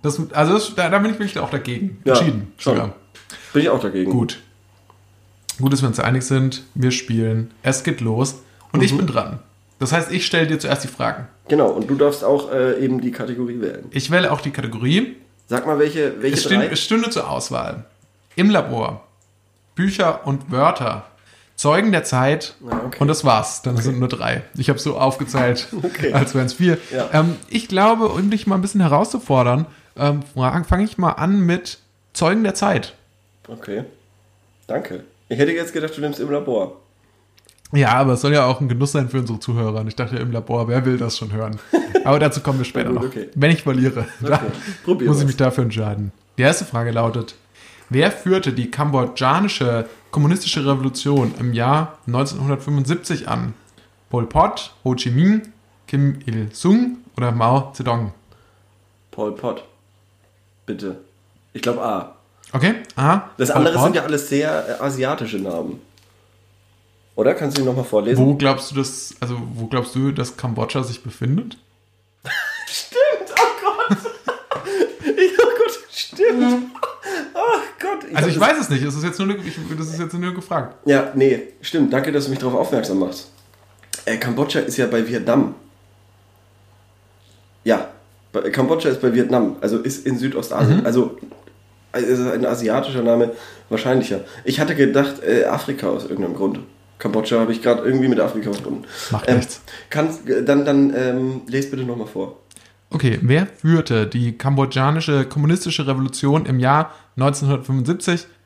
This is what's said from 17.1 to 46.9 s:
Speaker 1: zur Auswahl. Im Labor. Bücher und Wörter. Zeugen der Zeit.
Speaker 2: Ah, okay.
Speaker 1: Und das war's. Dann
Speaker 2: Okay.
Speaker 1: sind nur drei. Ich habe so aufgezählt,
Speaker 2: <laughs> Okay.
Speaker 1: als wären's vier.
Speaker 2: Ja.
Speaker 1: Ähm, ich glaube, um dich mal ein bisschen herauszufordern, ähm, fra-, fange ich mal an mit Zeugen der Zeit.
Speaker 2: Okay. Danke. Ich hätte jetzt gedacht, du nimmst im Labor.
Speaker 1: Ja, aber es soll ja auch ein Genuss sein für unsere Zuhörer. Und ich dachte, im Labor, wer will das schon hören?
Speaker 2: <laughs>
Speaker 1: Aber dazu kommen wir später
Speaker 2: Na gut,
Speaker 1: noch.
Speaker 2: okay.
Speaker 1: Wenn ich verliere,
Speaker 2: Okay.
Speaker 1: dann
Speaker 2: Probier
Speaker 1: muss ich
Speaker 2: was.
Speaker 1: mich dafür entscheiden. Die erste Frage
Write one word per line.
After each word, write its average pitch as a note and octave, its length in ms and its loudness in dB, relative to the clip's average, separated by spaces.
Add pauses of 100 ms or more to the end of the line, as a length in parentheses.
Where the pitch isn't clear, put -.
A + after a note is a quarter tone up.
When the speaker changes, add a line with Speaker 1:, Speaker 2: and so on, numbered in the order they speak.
Speaker 1:
zur G#3 180 -4
Auswahl. - 560 -6 (500)
Im F#3 140 4
Labor. C3 520 0 (720)
Bücher F#3 500 0
und C#3 260 -4
Wörter. B2+ 540 0 (500)
Zeugen F#3+ 360 2
der E3 120 2
Zeit. C3+ 520 0 (120)
Speaker 2:
Ah, A#2+ 100 -4 (100)
okay. B2 120 -10
Speaker 1:
Und C#3 80 4
das D3 160 0
war's. A2+ 380 2
Dann B2 140 -2
Speaker 2:
Okay. A2+ 80 0
Speaker 1:
sind B2+ 160 0
nur B2+ 80 2
drei. A#2+ 340 -2 (160)
Ich C3 120 0
habe B2+ 100 2
so - 180 -2
aufgezählt, C3 760 0
Speaker 2:
<laughs> D3+ 80 -6
Okay. D#3+ 300 -2
Speaker 1:
als - 200 2
wären's B2+ 200 0
vier. E3+ 240 2 (140)
Speaker 2:
Ja. - 220 -2
Speaker 1:
Ähm, D#3+ 220 4 (140)
ich A#2+ 180 -4
glaube, G#3+ 420 2
um F#3+ 220 0
dich G#3+ 160 0
mal G3 80 2
ein F#3 60 2
bisschen G3+ 200 0
herauszufordern, D3 840 2 (320)
ähm, D3 240 0 (120)
fra-, C3 300 0
fange F#3+ 220 2
ich G#3+ 120 -6
mal E3+ 140 2
an F#3+ 300 2
mit F3 360 0 (360)
Zeugen G3 300 2
der F#3+ 120 0
Zeit. F#3+ 400 0 (520)
Speaker 2:
Okay. A2+ 360 -8 (840)
Danke. A2 380 -6 (260)
Ich A#2+ 100 -4
hätte D3 120 4
jetzt E3 220 -4
gedacht, D#3 240 -6
du C#3+ 40 -8
nimmst D3 180 -6
im C#3+ 120 -4
Labor. C3 480 -2 (920)
Speaker 1:
Ja, C#3 220 4
aber C3 200 4
es A#2+ 80 0
soll C#3+ 120 2
ja D3 120 4
auch B2+ 160 0
ein C#3 60 0
Genuss B2 240 0
sein C3+ 180 0
für C3 80 -4
unsere A2+ 220 -4
Zuhörer. A2 420 -2
Und A2 60 -4
ich G#2+ 80 -8
dachte, A#2+ 220 -4
im B2 140 -4
Labor, A#2 360 -2
wer B2 180 2
will B2+ 120 2
das A#2 200 -4
schon G#2 140 -8
hören? G#2+ 280 -6 (120)
Speaker 2:
<laughs> - 320 0
Speaker 1:
Aber C#3+ 160 4
dazu C#3+ 220 2
kommen C3+ 180 0
wir A#2+ 60 0
später - 240 -4
Speaker 2:
Na B2 100 0
gut, A#2+ 40 -2
Speaker 1:
noch. C3 60 -4
Speaker 2:
okay. - 240 -10
Speaker 1:
Wenn D3 160 4
ich E3 140 2
verliere, B2+ 380 2 (200)
Speaker 2:
Okay. C#3 80 -4
Speaker 1:
dann D3 100 4 (440)
Speaker 2:
Probier C3+ 240 0
Speaker 1:
muss C#3+ 100 4
ich C#3+ 60 2
Speaker 2:
was. C#3 40 2
Speaker 1:
mich C3 100 -2
dafür B2+ 260 2
entscheiden. G#2 480 -4 (260)
Die C3 60 0
erste D#3 220 2
Frage A#2 260 -4